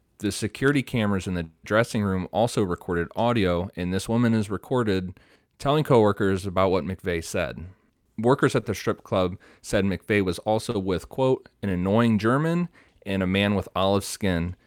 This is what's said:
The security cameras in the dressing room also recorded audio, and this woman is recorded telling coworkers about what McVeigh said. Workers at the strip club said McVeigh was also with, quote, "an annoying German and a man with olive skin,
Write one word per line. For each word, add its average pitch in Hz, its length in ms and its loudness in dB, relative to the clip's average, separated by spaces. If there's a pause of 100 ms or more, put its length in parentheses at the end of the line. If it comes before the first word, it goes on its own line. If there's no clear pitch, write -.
(180)
The 104 140 -2
security 135 500 -2
cameras 101 440 -2
in 95 80 -4
the 85 140 -4 (160)
dressing 107 380 0
room 95 300 -2
also 113 300 0
recorded 87 540 -2
audio, 95 600 0
and 90 160 -4
this 95 160 -4
woman 117 260 2
is 110 160 0
recorded 98 680 -2 (400)
telling 147 260 0
coworkers 101 640 4
about 95 240 2
what 90 140 2
McVeigh 87 400 -4
said. 76 400 -6 (520)
Workers 127 400 2
at 117 100 -2
the 104 80 -2
strip - 300 -4
club 92 320 0 (260)
said 101 220 0
McVeigh 98 400 0
was 90 160 -2
also 107 400 -2
with, 92 280 -2
quote, 131 400 -2 (140)
"an 101 60 -4
annoying 101 500 2
German 156 500 0 (380)
and 98 160 -2
a 90 60 0
man 101 260 2
with 95 220 -2
olive 98 280 2
skin, 90 520 -4 (100)